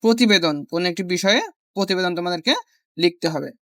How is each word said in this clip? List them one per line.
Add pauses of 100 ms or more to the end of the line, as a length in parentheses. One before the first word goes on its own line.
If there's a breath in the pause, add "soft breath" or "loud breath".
প্রতিবেদন, (100)
কোন
একটি
বিষয়ে (340)
প্রতিবেদন
তোমাদেরকে (460)
লিখতে
হবে। (120)